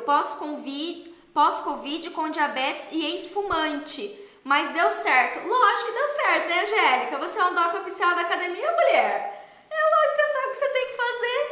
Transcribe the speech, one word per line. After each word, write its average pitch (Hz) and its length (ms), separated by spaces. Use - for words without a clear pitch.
pós-convi-, 285 1120
pós-covid 320 760
com 311 200
diabetes 285 640
e 320 140
ex-fumante, 330 960
mas 277 280
deu 339 200
certo." 254 560
Lógico 466 380
que 453 80
deu 539 160
certo, 508 400
né, 359 140
Angélica? 302 560
Você 359 200
é 370 60
um 359 100
doc 339 200
oficial 370 380
da 349 80
academia, 359 520
mulher. - 720
É 622 240
lógico, 587 200
você 587 180
sabe 539 120
o 539 40
que 523 80
você 554 100
tem 523 200
que - 100
fazer. 480 400